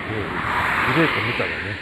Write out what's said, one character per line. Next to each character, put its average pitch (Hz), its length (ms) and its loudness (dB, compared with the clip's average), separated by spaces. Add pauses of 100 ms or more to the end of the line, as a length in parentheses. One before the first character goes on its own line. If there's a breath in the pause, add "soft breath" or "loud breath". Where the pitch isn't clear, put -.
(920)
グ 156 80 6
レ 160 40 6
ー - 20 4
ト・ - 180 0
ム 117 80 0
タ 110 100 0
が 90 60 0
ね、 - 60 -4 (260)